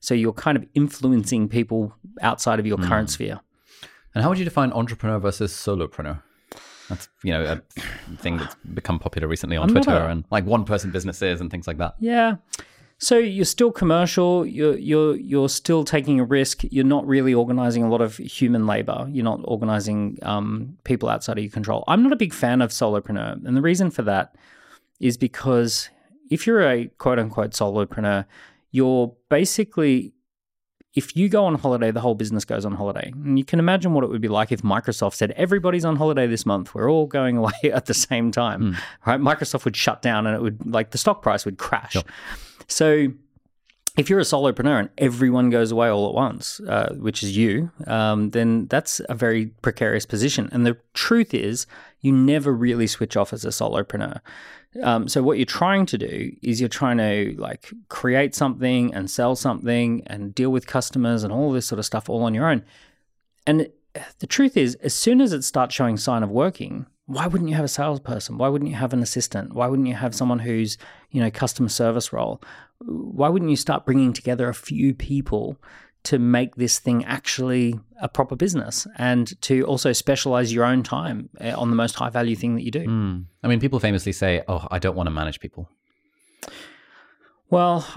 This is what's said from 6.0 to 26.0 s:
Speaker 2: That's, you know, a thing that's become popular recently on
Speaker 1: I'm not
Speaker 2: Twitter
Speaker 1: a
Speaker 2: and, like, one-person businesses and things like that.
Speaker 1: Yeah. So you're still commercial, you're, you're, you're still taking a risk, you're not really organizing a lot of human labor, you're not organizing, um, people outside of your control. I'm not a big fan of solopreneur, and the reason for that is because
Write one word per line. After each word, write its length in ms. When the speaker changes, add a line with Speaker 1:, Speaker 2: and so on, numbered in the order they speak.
Speaker 2:
That's, 180
you 80
know, 120
a 760
thing 200
that's 180
become 260
popular 280
recently 300
on 120
Speaker 1:
I'm 40
not 120
Speaker 2:
Twitter 200
Speaker 1:
a 40
Speaker 2:
and, 200
like, 160
one-person 460
businesses 500
and 80
things 180
like 120
that. 200
Speaker 1:
Yeah. 360
So 200
you're 260
still 280
commercial, 720
you're, 320
you're, 400
you're 320
still 340
taking 380
a 20
risk, 380
you're 140
not 200
really 280
organizing 500
a 60
lot 100
of 180
human 500
labor, 440
you're 140
not 180
organizing, 800
um, 640
people 240
outside 280
of 60
your 80
control. 380
I'm 140
not 100
a 20
big 180
fan 280
of 80
solopreneur, 760
and 120
the 40
reason 300
for 120
that 320
is 160
because 720